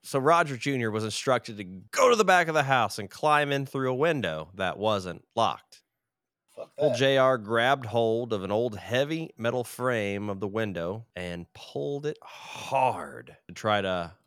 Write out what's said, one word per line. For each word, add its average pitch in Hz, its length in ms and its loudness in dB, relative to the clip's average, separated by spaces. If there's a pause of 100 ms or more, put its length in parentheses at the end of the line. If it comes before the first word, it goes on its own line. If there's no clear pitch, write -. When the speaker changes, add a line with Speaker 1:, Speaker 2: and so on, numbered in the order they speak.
Speaker 1:
So - 160 -4
Roger 151 380 4
Junior 120 340 -2
was 107 140 -2
instructed 117 540 -2
to 104 60 -10
go 95 460 0
to 233 60 6
the 208 80 4
back 180 240 6
of 160 60 -4
the 151 100 4
house 127 340 2
and 101 100 -8
climb 147 440 2
in 139 140 0
through 131 260 -2
a - 20 0
window 107 600 0
that 95 240 -2
wasn't 98 460 -2 (120)
locked. 101 460 -2 (760)
Speaker 2:
Fuck - 220 -14
Speaker 1:
Old 143 160 2
Speaker 2:
that. 117 40 -4
Speaker 1:
J 135 200 4
R 131 200 6
grabbed 117 480 0
hold 113 460 0
of 98 100 -2
an 95 80 -6
old 110 280 0
heavy 143 580 -4
metal 120 260 -2
frame 104 680 -2
of 98 100 -6
the 104 80 -4
window 101 560 -4 (100)
and 87 380 -8
pulled 143 540 -8
it 151 160 -6
hard 101 1120 -4 (100)
to 90 80 -18
try 104 280 0
to 90 300 -2 (140)